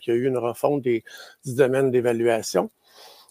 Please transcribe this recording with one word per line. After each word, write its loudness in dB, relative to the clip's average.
il -10
y 2
a 2
eu 0
une 0
refonte -2
des, -2
du -8
domaine 4
d'évaluation. 0